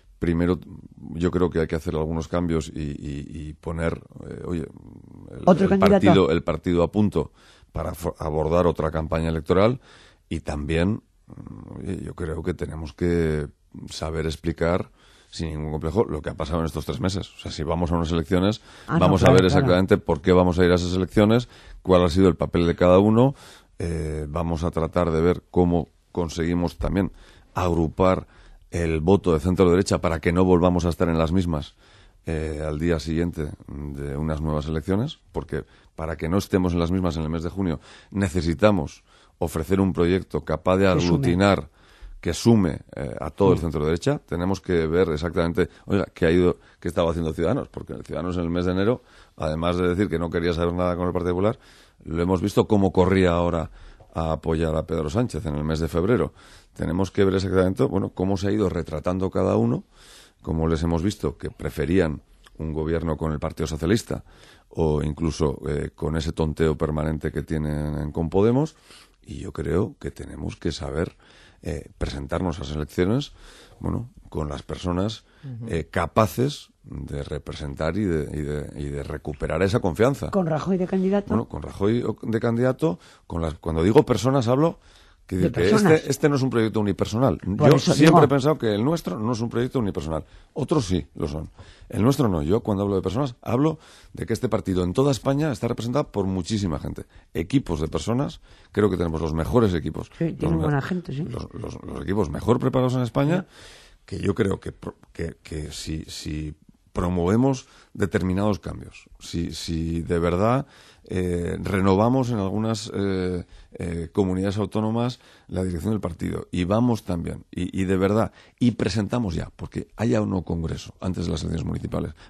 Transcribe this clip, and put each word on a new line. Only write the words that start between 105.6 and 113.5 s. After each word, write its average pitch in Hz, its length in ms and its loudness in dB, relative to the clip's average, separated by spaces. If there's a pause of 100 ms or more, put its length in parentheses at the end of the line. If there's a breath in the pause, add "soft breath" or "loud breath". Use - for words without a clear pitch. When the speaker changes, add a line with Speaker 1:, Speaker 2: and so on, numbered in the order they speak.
Speaker 1:
si, 80 340 -8
si 78 500 -10 (360)
promovemos 113 760 2 (260 soft breath)
determinados 95 640 0
cambios, - 460 -14 (140)
si, 85 340 -6
si 82 480 -4
de 85 180 -2
verdad, 101 460 2 (400 soft breath)
eh, 87 560 -4
renovamos 101 720 2
en 113 80 -2
algunas, 107 540 -4
eh, 92 520 -2 (280 soft breath)